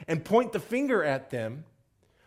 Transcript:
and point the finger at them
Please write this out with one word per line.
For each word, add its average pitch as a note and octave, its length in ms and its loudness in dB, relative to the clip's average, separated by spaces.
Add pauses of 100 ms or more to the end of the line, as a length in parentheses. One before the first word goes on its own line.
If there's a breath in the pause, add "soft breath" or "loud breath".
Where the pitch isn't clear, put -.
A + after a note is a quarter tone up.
and D#3+ 160 -2
point A3+ 280 4
the F#3+ 80 -2
finger B3 440 0
at C3+ 260 -2
them B2 340 -6 (640 soft breath)